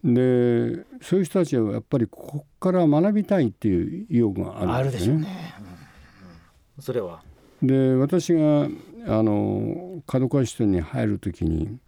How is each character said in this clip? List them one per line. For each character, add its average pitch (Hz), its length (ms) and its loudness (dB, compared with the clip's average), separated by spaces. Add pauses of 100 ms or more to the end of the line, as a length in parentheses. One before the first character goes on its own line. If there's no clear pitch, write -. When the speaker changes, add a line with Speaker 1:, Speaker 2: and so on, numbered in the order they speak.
Speaker 1:
う 160 80 2
ん。 - 20 4
Speaker 2:
で、 123 720 2 (160)
そ - 140 -2
う - 20 4
い 202 40 2
う - 40 2
人 190 140 -2
た 175 40 2
ち 143 140 -2
は 107 140 0
や 113 80 -4
っ - 20 -14
ぱ - 160 -2
り 113 80 2
こ - 200 -14
こ 147 200 -12 (120)
か 185 140 0
ら 180 140 4
学 156 260 4
び 208 120 0
た 202 140 0
い 131 100 2
っ - 20 -2
て - 180 -4
い 87 360 -2
う - 40 -20
意 160 80 0
欲 101 260 2
が 92 200 -8
あ 92 200 0
る 139 60 0
ん 135 40 -4
で 120 60 -6
す 95 120 2
よ 151 60 2
ね。 - 20 2
Speaker 1:
あ - 0 -
る 156 80 -2
で - 20 -10
し - 0 -
ょ 190 60 -8
う - 20 -12
ね。 - 220 -14
う 104 40 -18
ん、 101 40 -18
う - 20 -20
ん、 90 40 -18 (1040)
う - 20 -20
ん。 - 20 -20
そ 135 120 -8
れ 120 80 0
は。 85 200 -10 (400)
Speaker 2:
で、 131 340 4
私 160 360 0
が、 151 360 4 (400)
あ 110 140 2
の、 110 840 -2
角 131 240 0
川 135 160 2
書 - 100 -10
店 107 140 2
に 92 100 2
入 113 260 -4
る 104 120 -2
時 90 260 -6
に 80 320 -2 (120)